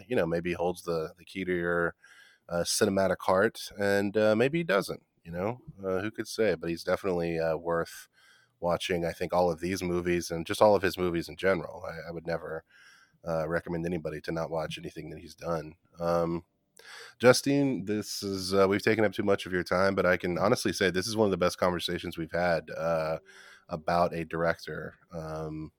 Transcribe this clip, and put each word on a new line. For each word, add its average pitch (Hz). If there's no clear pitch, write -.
you 120
know, 92
maybe 85
he -
holds 87
the, 82
the 82
key 95
to 90
your, 87
uh, 87
cinematic 95
heart, 98
and, 101
uh, 107
maybe 139
he 170
doesn't, 98
you 82
know, 101
uh, 92
who 107
could -
say? 104
But 82
he's 82
definitely, 87
uh, 80
worth 82
watching, 85
I 82
think, 87
all 90
of 78
these 90
movies 87
and 82
just -
all 107
of 92
his 92
movies 85
in 78
general. 90
I, 80
I 85
would 82
never, 80
uh, 80
recommend 85
anybody 78
to -
not 82
watch 80
anything 80
that 80
he's 85
done. 78
Um, 85
Justine, 135
this 104
is, 95
uh, 98
we've 98
taken 110
up 98
too 104
much 101
of 87
your 90
time, 98
but 92
I 90
can 87
honestly 101
say 92
this 92
is 107
one 110
of 101
the 90
best 87
conversations 87
we've 80
had, 82
uh, 80
about 87
a 85
director, 82
um, 156